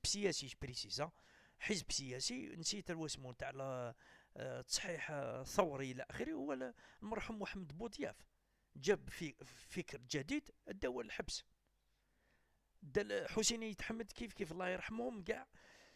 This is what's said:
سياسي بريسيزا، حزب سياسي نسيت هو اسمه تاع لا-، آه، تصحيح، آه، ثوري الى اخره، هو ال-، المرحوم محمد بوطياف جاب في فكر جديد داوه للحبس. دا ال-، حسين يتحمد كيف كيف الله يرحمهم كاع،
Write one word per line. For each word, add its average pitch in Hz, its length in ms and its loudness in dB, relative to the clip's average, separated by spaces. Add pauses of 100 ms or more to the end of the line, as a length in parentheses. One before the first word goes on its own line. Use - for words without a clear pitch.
سياسي 185 560 4
بريسيزا، 143 500 0 (480)
حزب - 320 0
سياسي 135 640 0
نسيت 175 360 0
هو 160 140 0
اسمه 131 280 -4
تاع 127 160 -4
لا-، 131 460 -2 (420)
آه، 127 240 -2
تصحيح، 160 500 0
آه، 131 320 -2
ثوري 139 480 4
الى 127 180 -4
اخره، 240 220 -2
هو 285 220 0
ال-، 254 200 -2 (280)
المرحوم 214 380 -2
محمد 180 380 -4
بوطياف 226 380 -4 (600)
جاب 151 340 6
في 147 260 -4 (100)
فكر - 520 -4
جديد 147 540 0 (160)
داوه - 360 0
للحبس. - 400 -2 (1400)
دا 160 200 4
ال-، 202 300 2
حسين 220 320 4
يتحمد 220 480 -2
كيف 226 220 -6
كيف 170 180 -2
الله 180 180 0
يرحمهم 220 540 -2
كاع، 226 240 -2 (480)